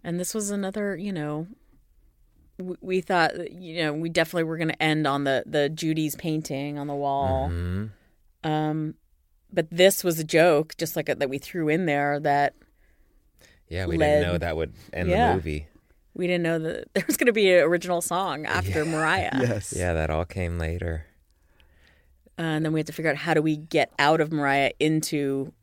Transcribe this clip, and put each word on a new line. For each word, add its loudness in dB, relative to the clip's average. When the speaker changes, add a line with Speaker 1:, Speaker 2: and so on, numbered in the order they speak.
Speaker 1:
And -4
this -6
was -4
another, -4
you -8
know, -6
w-, -8
we -2
thought, 2
that, -10
you -6
know, 0
we -4
definitely 0
were -4
gonna -2
end 2
on 0
the, 0
the 0
Judy's -2
painting -4
on -8
the -6
wall. 0
Speaker 2:
Mm-hmm. -4
Speaker 1:
Um, -2
but -2
this 6
was 0
a -2
joke, 4
just -6
like -4
a, 0
that -2
we -6
threw -4
in 2
there 0
that 2
Speaker 2:
Yeah, -6
we 0
Speaker 1:
led 4
Speaker 2:
didn't 2
know 0
that -2
would -4
end -2
Speaker 1:
Yeah. 4
Speaker 2:
the 2
movie. -4
Speaker 1:
We -4
didn't 0
know 0
that -8
<laughs> -20
there 0
was -2
gonna 4
be 4
an 8
original 0
song -4
after -2
Speaker 2:
Yeah. -2
Speaker 1:
Mariah. 0
Speaker 3:
<laughs> -2
Yes. -2
Speaker 2:
Yeah, 0
that 0
all 0
came -4
later. -4
Speaker 1:
Uh, -8
and -2
then 0
we 0
had -6
to -12
figure -2
out 0
how -2
do 6
we 4
get 0
out 6
of 2
Mariah 2
into 0